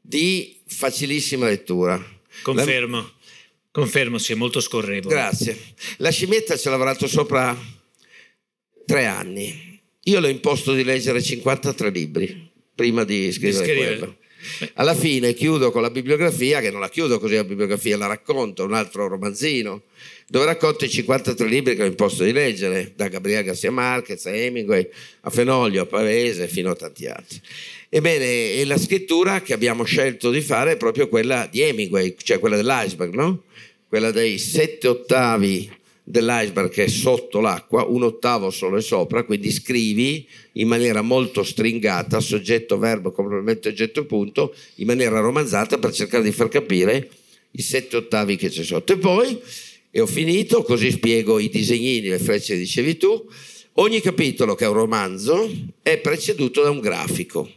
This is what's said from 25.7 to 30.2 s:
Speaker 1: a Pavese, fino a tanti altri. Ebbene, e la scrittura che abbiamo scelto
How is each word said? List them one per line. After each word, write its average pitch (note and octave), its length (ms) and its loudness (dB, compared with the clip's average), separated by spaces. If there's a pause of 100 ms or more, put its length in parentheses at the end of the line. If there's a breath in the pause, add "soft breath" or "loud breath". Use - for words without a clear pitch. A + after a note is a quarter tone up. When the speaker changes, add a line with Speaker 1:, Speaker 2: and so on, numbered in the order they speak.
Speaker 1:
a E2+ 40 -2
Pavese, G#2+ 600 0
fino F2+ 240 -2
a E2+ 60 -2
tanti D#2+ 300 -14
altri. - 340 -14 (480 loud breath)
Ebbene, C3 640 2
e C3+ 140 0
la C#3 120 2
scrittura F#3 640 2
che C3 100 -4
abbiamo A#2 300 0
scelto A#2+ 480 0